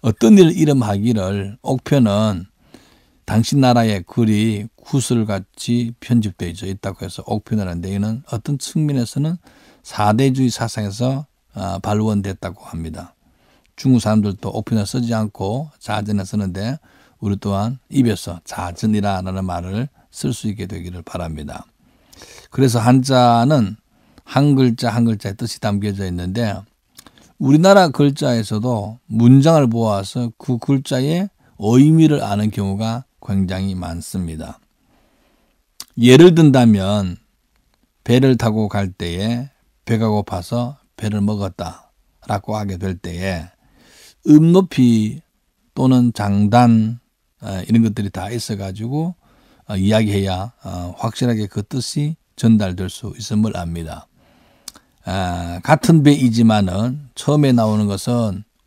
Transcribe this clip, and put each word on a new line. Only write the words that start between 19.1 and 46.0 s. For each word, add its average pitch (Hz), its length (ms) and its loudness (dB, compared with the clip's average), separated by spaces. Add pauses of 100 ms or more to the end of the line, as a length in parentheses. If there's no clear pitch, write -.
말을 92 420 -6 (220)
쓸 - 240 -6
수 - 160 -8
있게 104 160 -8
되기를 90 380 -12
바랍니다. 78 600 -10 (840)
그래서 123 300 2
한자는 123 1000 4 (480)
한 143 300 2
글자 123 340 2
한 117 160 0
글자의 107 320 -4
뜻이 - 240 -8
담겨져 101 460 -2
있는데 92 460 -4 (840)
우리나라 175 480 6
글자에서도 120 1160 -2
문장을 135 640 6
보아서 113 680 -2
그 127 200 -6
글자의 139 720 -2 (300)
의미를 147 640 6
아는 104 280 -2
경우가 107 540 -6 (180)
굉장히 95 520 -2
많습니다. 85 840 -10 (1400)
예를 135 360 10
든다면 104 840 4 (840)
배를 127 320 4
타고 110 320 -2
갈 98 240 -4
때에 104 600 -6 (340)
배가 113 240 0
고파서 107 680 -4 (200)
배를 104 240 -4
먹었다라고 101 1400 -8
하게 101 200 -6
될 95 200 -6
때에 87 480 -8 (840)
음높이 147 920 2 (540)
또는 127 380 2